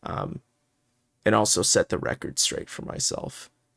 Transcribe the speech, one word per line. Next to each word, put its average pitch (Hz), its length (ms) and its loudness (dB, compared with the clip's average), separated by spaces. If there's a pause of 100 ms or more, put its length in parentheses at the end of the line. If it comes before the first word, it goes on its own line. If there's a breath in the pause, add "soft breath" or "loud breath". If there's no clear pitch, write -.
um, - 380 -6 (840)
and 107 100 6
also 107 280 4
set - 260 4
the - 100 0
record - 400 -4
straight - 300 -2
for - 160 -10
myself, - 680 -6 (260)